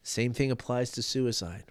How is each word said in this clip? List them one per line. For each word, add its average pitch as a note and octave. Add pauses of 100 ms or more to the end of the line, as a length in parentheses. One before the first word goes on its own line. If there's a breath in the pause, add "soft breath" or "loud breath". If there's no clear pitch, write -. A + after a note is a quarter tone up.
Same A#2
thing C3+
applies B2
to -
suicide, A2